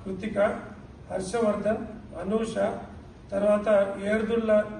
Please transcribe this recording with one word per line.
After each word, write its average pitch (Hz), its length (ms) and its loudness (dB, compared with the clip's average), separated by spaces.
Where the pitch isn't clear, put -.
కృతిక, 202 360 -4
హర్షవర్ధన్, 214 720 0
అనూష, 214 340 -2
తర్వాత 208 360 4
ఏర్దుల్ల 220 400 2